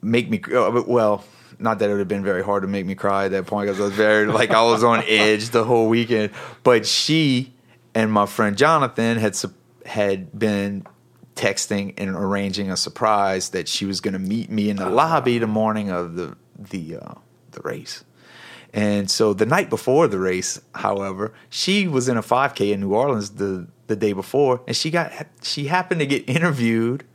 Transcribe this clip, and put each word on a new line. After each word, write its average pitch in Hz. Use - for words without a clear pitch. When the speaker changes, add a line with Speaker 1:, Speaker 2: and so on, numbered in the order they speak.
Speaker 1:
make 113
me, 104
uh, 120
well, 107
not 110
that 104
it 104
would 101
have 98
been 98
very 95
hard 101
to 95
make 98
me 95
cry 98
at 95
that 95
point 101
'cause 98
I 104
was 101
very, 107
<laughs> 107
like, 113
I 113
was 117
on 117
edge 107
the 117
whole 113
weekend. 113
But 120
she 143
and 110
my 104
friend 104
Jonathan 131
had 110
sup-, -
had 98
been 101
texting 101
and 98
arranging 98
a 90
surprise 101
that 90
she -
was 98
gonna 95
meet 101
me 104
in 101
the 95
Speaker 2:
Oh. 92
Speaker 1:
lobby 135
the 113
morning 107
of 87
the, 85
the, 90
uh, -
the -
race. -
And 104
so 107
the 101
night 165
before 135
the 98
race, 92
however, 98
she 190
was 131
in 120
a 110
five 135
K 101
in 101
New 98
Orleans 110
the, 95
the 107
day 104
before, 127
and 120
she 160
got, 165
she -
happened 175
to 147
get 139
interviewed 127